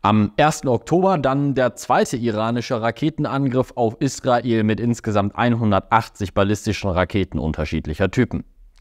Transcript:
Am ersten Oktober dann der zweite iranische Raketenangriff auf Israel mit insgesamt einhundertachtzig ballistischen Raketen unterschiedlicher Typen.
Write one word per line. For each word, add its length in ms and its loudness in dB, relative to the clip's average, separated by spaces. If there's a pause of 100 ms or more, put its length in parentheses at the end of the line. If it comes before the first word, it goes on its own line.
Am 340 2
ersten 320 0
Oktober 480 2
dann 380 0
der 200 0
zweite 440 0
iranische 640 -2
Raketenangriff 920 -2
auf 240 0
Israel 640 0
mit 160 2
insgesamt 580 -2
einhundertachtzig 1000 0
ballistischen 560 0
Raketen 480 0
unterschiedlicher 720 -2
Typen. 340 -2 (360)